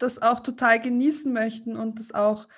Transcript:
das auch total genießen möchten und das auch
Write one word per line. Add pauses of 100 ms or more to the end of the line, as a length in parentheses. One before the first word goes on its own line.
das
auch
total
genießen
möchten
und
das
auch